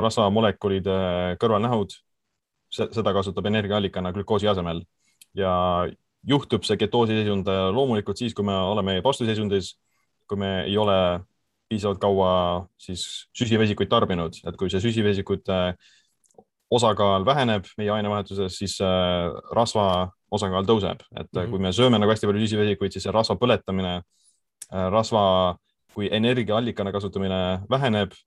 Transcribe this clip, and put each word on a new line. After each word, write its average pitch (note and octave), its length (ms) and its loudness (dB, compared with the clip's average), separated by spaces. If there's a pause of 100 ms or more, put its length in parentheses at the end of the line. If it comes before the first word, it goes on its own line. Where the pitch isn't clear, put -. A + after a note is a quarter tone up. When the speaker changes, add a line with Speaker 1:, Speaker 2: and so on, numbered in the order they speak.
Speaker 1:
rasvamolekulide G2+ 920 2 (440)
kõrvalnähud. A2 540 0 (800)
Se-, - 200 -4
seda G2+ 240 0
kasutab G2 320 -2
energiaallikana G2 640 -2
glükoosi G2+ 360 -2
asemel. F2 340 -2 (520)
Ja F2+ 520 0 (400)
juhtub A#2+ 420 0
see G#2 80 2
ketoosiseisund, G#2+ 720 0
äh, F#2+ 240 0
loomulikult A2 480 -2
siis, A#2 140 -6
kui G#2 100 -2
me G2+ 80 0
oleme F#2+ 500 0
pastuseisundis, G#2+ 720 0 (560)
kui G2+ 100 -6
me G2 140 -4 (140)
ei G2+ 120 -2
ole G2+ 200 4 (720)
piisavalt G2+ 320 -2
kaua G2 280 2 (480)
siis - 540 -12
süsivesikuid G#2+ 560 0
tarbinud. F2+ 560 0
Et E2+ 120 -8
kui F#2+ 140 -4
see F#2+ 140 -2
süsivesikute G2+ 800 -2 (1080)
osakaal G2+ 560 4
väheneb A#2+ 380 2 (140)
meie G#2 120 -2
ainevahetuses, G2+ 680 -2
siis, - 220 -6
äh, F2+ 500 2 (240)
rasva G2 560 2 (200)
osakaal G2 360 0
tõuseb. F#2+ 340 2 (160)
Et, - 100 -10 (100)
äh, F2+ 60 -2
Speaker 2:
Mhm. G2+ 80 -4
Speaker 1:
kui G2 80 -4
me F#2+ 120 0
sööme A#2+ 280 4
nagu G#2 140 4
hästi A2 140 0
palju G2+ 200 2
süsivesikuid, G#2 460 0
siis F#2+ 100 -10
see G2 100 -4
rasva A2 240 2
põletamine, F#2+ 680 0 (680)
äh, F#2 180 -2
rasva F#2+ 680 2 (380)
kui G2+ 180 -4
energiaallikana A2 800 -2
kasutamine F#2+ 760 -4
väheneb A#2 440 0 (140)